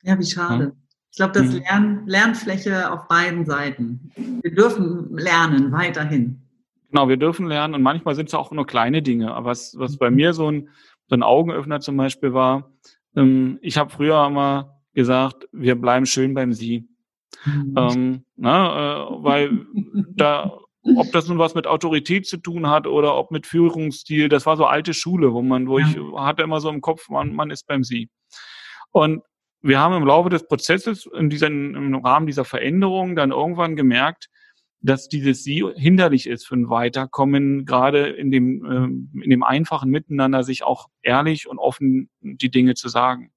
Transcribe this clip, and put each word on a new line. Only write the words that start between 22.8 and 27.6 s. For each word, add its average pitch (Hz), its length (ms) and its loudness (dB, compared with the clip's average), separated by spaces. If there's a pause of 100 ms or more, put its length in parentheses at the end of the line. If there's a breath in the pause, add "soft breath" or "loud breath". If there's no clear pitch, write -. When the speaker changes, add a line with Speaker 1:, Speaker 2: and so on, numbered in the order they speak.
Speaker 2:
oder 143 280 0
ob 135 160 -4
mit 156 160 -8
Führungsstil, 156 840 0
das 143 160 2
war 156 120 2
so 151 80 2
alte 156 280 0
Schule, 165 400 2
wo 120 80 -2
man, 127 260 0
wo 135 120 2
Speaker 1:
Ja. 156 80 4
Speaker 2:
ich 151 100 2 (200)
hatte 151 260 -2
immer 156 180 -2
so 156 80 -4
im 147 120 -6
Kopf, 160 280 -4
man, 139 240 -2
man 151 180 -4
ist - 160 -14